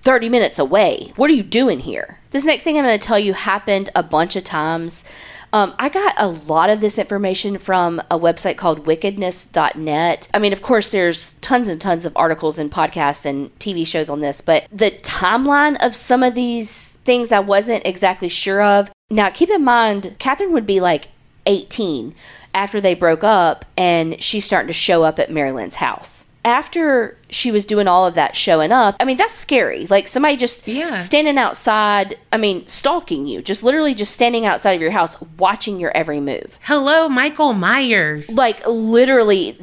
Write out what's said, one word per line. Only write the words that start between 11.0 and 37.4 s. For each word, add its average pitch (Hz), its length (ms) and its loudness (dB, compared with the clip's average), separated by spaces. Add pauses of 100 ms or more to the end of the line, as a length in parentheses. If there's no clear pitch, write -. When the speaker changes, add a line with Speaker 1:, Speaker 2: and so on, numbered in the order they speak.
Speaker 1:
tons 247 260 0
and 160 100 -6
tons 170 280 -2
of 160 100 -6
articles 156 420 0
and 147 140 -6
podcasts 147 540 -2
and 139 240 -6 (100)
T 208 140 -6
V 165 100 -4
shows 156 240 -4
on 147 120 -6
this, 143 200 -4
but 160 320 0
the 208 180 0
timeline 277 960 0
of 233 100 0
some 254 280 0
of 247 120 2
these 233 680 -4
things 247 260 0
I 202 100 4
wasn't 202 460 0
exactly 185 440 -2
sure 196 320 0
of. 202 280 4 (200)
Now, 208 180 2
keep 339 220 0
in 392 120 2
mind, 220 560 2
Catherine 339 340 -2
would 240 120 0
be, 196 160 0
like, 170 280 0 (360)
eighteen 160 720 -4 (400)
after 196 260 -2
they 190 140 2
broke 165 300 2
up, 185 420 2 (100)
and 165 460 0
she's - 240 -2
starting 170 220 0
to 165 40 -6
show 170 300 2
up 156 160 2
at - 120 -2
Mary 143 220 -2
Lynn's 110 240 -8
house. - 480 -6 (200)
After 269 720 0 (140)
she - 220 0
was 208 120 2
doing 208 220 2
all 185 180 6
of 175 100 0
that 156 200 0
showing 160 380 2
up, 220 260 4
I 240 60 0
mean, 262 120 0
that's 427 180 0
scary. 170 520 0
Like, 196 220 2
somebody 285 280 0
just 240 300 -4
Speaker 2:
Yeah. 269 320 -6
Speaker 1:
standing 285 400 2
outside, 208 760 0 (160)
I 220 40 0
mean, 208 300 -2
stalking 180 640 -2
you, 104 140 -8
just 190 200 -4
literally 285 320 2
just 202 180 -4
standing 233 320 0
outside 196 280 2
of 175 80 0
your 160 100 0
house, 180 260 -2 (220)
watching 196 400 0
your 170 160 -2
every 156 260 -2
move. - 440 -8
Speaker 2:
Hello, 294 440 2
Michael 285 440 0